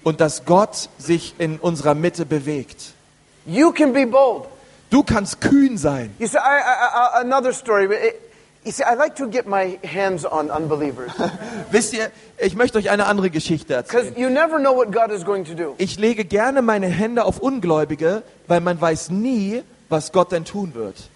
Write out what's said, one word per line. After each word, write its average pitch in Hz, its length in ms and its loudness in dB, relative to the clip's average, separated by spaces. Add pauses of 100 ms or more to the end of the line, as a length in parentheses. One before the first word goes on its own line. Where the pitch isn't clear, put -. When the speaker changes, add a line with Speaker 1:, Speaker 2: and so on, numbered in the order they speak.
Speaker 1:
Und 160 180 -2
dass 156 240 0
Gott 190 440 2 (100)
sich 170 400 -2
in 156 220 -4
unserer 151 340 0
Mitte 165 320 -2
bewegt. 143 680 -6 (520)
Speaker 2:
You 254 240 4
can 302 220 2
be 269 140 2
bold. 233 400 2 (440)
Speaker 1:
Du 262 140 6
kannst 202 360 -2
kühn 269 380 4
sein. 135 400 -2
Speaker 2:
You 226 80 -4
say, 277 140 -2
I, 277 180 4
I, 240 600 2
I, - 0 -
another 254 320 2
story. 202 320 2
It, 220 360 0 (420)
You 214 100 -10
see, - 120 -4
I 240 100 4
like 294 220 0
to 269 100 -6
get 233 200 -4
my 190 360 -2
hands 185 440 -4
on 151 240 -2
unbelievers. 147 640 -4 (280)
Speaker 1:
<laughs> 214 300 -12
Wisst 233 240 0
ihr, 220 160 -4 (280)
ich 196 180 0
möchte 240 200 2
euch 196 140 0
eine 202 160 2
andere 196 240 2
Geschichte 151 580 -2
Speaker 2:
'Cause 240 200 0
Speaker 1:
erzählen. - 100 -12
Speaker 2:
you 254 100 0
never 311 300 2
know 269 180 4
what 233 160 2
God 226 180 2
is 196 140 -6
going 196 220 -2
to 165 80 -14
do. 156 240 -6
Speaker 1:
Ich 185 200 -4
lege 214 280 0
gerne 240 340 2
meine 214 280 2
Hände 220 360 0
auf 190 160 0
Ungläubige, 165 800 0 (260)
weil 170 120 4
man 175 180 -2
weiß 165 320 0
nie, 214 520 -2 (260)
was 156 240 -2
Gott 214 180 4
denn 170 140 -2
tun 190 300 -8
wird. 110 220 -8 (200)